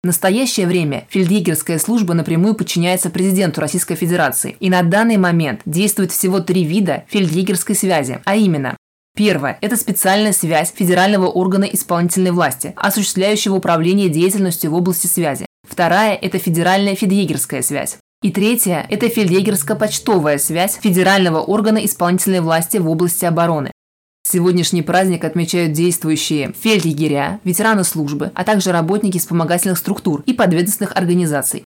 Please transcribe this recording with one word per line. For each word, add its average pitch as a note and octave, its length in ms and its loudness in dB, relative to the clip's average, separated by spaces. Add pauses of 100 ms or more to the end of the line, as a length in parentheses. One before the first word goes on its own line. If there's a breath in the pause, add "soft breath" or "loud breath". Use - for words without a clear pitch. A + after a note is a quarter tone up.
В F3+ 40 -2
настоящее G3 600 0
время E3+ 420 0
фельдъегерская F3 680 0
служба G#3 360 0
напрямую E3+ 380 2
подчиняется F3+ 560 -2
президенту F#3 520 0
Российской E3 340 -4
Федерации, E3 640 -2
и F#3+ 100 0
на F3+ 140 4
данный G#3+ 320 2
момент E3+ 500 2
действует F3+ 460 0
всего F#3 300 0
три F3+ 240 0
вида E3 420 0
фельдъегерской F#3 720 0
связи, D3 480 -2
а G3 100 0
именно: E3 400 2 (400)
первое — E3 460 0
это G#3 160 -2
специальная G3+ 560 0
связь D#3+ 420 0
федерального F#3 520 2
органа F#3 360 0
исполнительной F3+ 680 0
власти, E3 440 -2
осуществляющего G3+ 800 0
управление F3+ 540 2
деятельностью F3 600 0
в - 20 -2
области F3+ 340 0
связи. F3 380 -2 (200)
Вторая — F#3+ 560 2
это F#3+ 180 -2
федеральная F#3 560 2
фельдъегерская F3+ 680 0
связь. - 380 -6 (240)
И G3+ 80 2
третья — G3+ 580 0
это G#3 180 -2
фельдъегерско-почтовая G3 1300 0
связь E3+ 420 -2
федерального F#3 600 2
органа G#3+ 440 0
исполнительной F3+ 540 0
власти E3 380 0
в E3 120 0
области E3+ 340 0
обороны. E3 480 0 (560)
Сегодняшний F3 540 2
праздник F3 420 0
отмечают E3 500 -2
действующие D#3+ 840 0
фельдъегеря, D#3+ 840 0
ветераны G#3 400 0
службы, D3+ 500 -4
а F#3 100 -6
также F#3+ 280 0
работники F3+ 480 0
вспомогательных E3+ 580 0
структур F3 480 -2
и C4 80 0
подведомственных F#3 600 0
организаций. F3 760 0